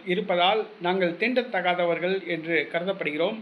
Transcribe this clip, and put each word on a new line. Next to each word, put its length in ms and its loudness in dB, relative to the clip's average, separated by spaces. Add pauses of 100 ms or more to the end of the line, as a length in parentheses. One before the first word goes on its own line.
இருப்பதால் 600 2 (160)
நாங்கள் 320 2
தீண்டத்தகாதவர்கள் 1120 0
என்று 440 0
கருதப்படுகிறோம். 720 -2